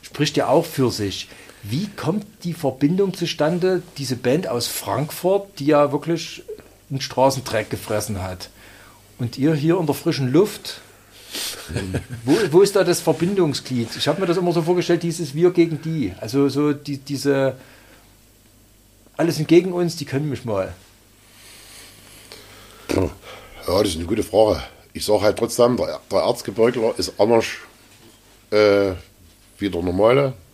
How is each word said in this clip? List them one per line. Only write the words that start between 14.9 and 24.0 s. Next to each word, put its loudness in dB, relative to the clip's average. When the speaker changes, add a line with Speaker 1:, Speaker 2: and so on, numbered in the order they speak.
Speaker 1:
dieses -6
Wir 4
gegen 2
die. -4
Also 2
so 0
die, -6
diese, 0
alle 0
sind -4
gegen 6
uns, -2
die -8
können -4
mich -8
mal. -2
Speaker 2:
Ja, 0
das 0
ist -4
eine -6